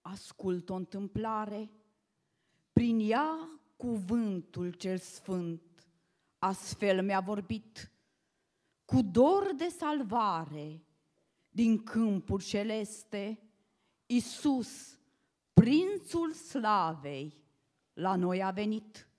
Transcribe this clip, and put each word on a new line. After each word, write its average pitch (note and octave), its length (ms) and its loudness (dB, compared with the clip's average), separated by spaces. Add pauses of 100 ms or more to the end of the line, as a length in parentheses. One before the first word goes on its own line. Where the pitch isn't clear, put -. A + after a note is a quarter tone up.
ascult F3+ 680 -8
o F#3 40 -4
întâmplare. G#3 960 -6 (1000)
Prin A3+ 380 4
ea, D#4+ 500 -2 (160)
cuvântul G3+ 960 -2
cel F#3 260 -4
sfânt, F3 640 -6 (760)
astfel F#3+ 680 0
mi-a G3 160 2
vorbit. G#3 720 -8 (920)
Cu C4 180 2
dor D4 540 4
de D#4+ 120 -2
salvare, F#3 1160 -4 (640)
din A3 340 4
câmpuri G3 640 0
celeste, G#3+ 960 -4 (680)
Iisus, - 920 -2 (540)
prințul E4 800 6
slavei, D#3+ 1120 -2 (500)
la F#3+ 240 -2
noi F#3 260 0
a F#3+ 80 -2
venit. G#3+ 580 -6 (100)